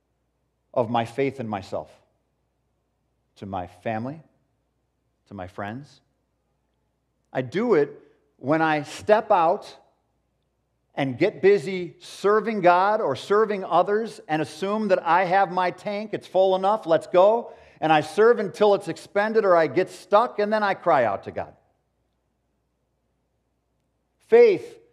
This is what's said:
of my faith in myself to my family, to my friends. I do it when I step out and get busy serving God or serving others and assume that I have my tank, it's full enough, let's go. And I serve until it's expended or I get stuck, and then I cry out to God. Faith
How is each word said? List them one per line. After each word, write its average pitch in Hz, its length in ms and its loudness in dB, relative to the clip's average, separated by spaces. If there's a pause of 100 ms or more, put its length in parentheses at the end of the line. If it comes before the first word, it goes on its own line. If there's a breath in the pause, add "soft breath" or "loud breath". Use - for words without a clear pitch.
(720)
of 117 160 -2
my 117 140 0
faith 135 380 -6
in 110 80 -10
myself 95 420 -10 (1400)
to 107 100 -16
my 95 220 -8
family, 123 560 -10 (1040)
to - 60 -20
my 92 140 -14
friends. 110 520 -14 (1300)
I 139 80 -4
do 196 320 -4
it 147 160 2 (480)
when 156 240 -2
I 151 220 -2
step 214 480 -2
out 185 460 0 (1200)
and 135 220 -4
get 185 240 0
busy 180 580 0
serving 208 640 -2
God 185 400 4
or 139 160 -2
serving 202 480 -2
others 190 640 -2
and 156 120 -2
assume 202 460 -6
that 185 180 0
I 170 200 2
have 185 260 0
my 180 200 -2
tank, 208 420 -10
it's 190 120 -10
full 190 300 2
enough, 202 300 -2
let's 160 220 0
go. 214 440 2 (300 loud breath)
And 156 100 0
I 156 80 4
serve 214 400 2
until 202 360 0
it's 190 120 -6
expended 214 560 -2
or 185 140 4
I 160 100 4
get 180 220 -2
stuck, 226 500 0
and 208 140 -2
then 214 100 0
I 196 100 0
cry 156 300 2
out 98 200 -2
to 104 80 -14
God. 85 220 -10 (2750)
Faith 226 500 4 (160)